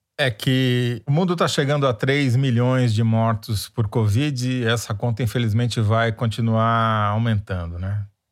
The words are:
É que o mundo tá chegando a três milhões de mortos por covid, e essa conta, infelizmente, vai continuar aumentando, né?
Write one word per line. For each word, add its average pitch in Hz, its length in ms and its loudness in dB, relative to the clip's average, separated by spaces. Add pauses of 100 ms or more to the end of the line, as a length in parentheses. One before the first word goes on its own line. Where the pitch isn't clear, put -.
(200)
É 131 120 0
que 123 760 0
o 143 60 -2
mundo 175 240 2
tá 175 120 0
chegando 143 380 0
a 127 80 2
três 139 420 0
milhões 127 560 2
de 110 120 2
mortos 110 680 0
por 113 180 -2
covid, 123 640 0
e 127 160 -2
essa 113 260 -2
conta, 113 300 -4
infelizmente, 117 580 0
vai 113 320 2
continuar 113 1000 0
aumentando, 101 680 -2
né? 101 260 -4 (280)